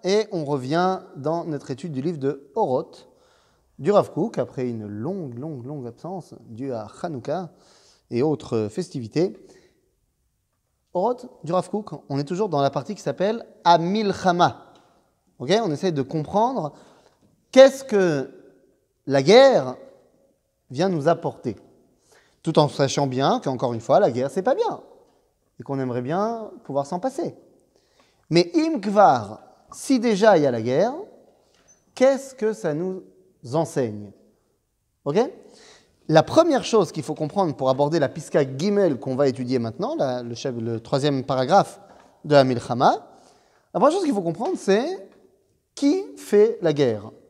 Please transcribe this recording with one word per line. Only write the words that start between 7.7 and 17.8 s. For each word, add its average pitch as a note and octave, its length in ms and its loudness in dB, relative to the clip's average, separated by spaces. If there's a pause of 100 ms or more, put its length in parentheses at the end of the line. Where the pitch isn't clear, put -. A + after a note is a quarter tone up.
et A#2+ 120 0
autres B2 460 -2
festivités. D#3 680 -4 (1600)
Oroth, A3+ 360 -2 (160)
du D#3 80 -6
Rav F3+ 180 -2
Kook, G#3 380 -8
on C#3 100 -4
est C#3+ 60 -2
toujours F3+ 240 -4
dans D3+ 120 0
la C#3 100 2
partie D3 240 -8
qui - 80 -20
s'appelle G3 440 -4 (180)
Amilchama. F3 1080 2 (680)
Ok ? C3 140 -2 (100)
On G3+ 80 -2
essaie E3+ 220 -2
de C#3 100 -2
comprendre E3 680 -4 (800)
qu'est-ce C4+ 320 8